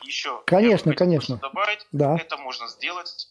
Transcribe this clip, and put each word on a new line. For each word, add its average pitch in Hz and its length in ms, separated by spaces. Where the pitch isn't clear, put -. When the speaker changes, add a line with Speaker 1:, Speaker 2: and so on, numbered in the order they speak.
Speaker 1:
еще. 135 420
Speaker 2:
Конечно, 196 440
Speaker 1:
Я 143 40
хочу - 40
Speaker 2:
конечно. 160 380
Speaker 1:
кое-что 135 120
добавить. 208 440
Speaker 2:
Да. 143 260
Speaker 1:
Это 160 180
можно 127 320
сделать, 165 640